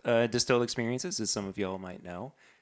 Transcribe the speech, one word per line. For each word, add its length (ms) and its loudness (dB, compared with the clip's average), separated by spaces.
uh, 220 6
Distilled 380 4
Experiences, 560 -2
as 100 -2
some 160 -2
of 100 -8
y'all 220 -2
might 240 -12
know, 300 -10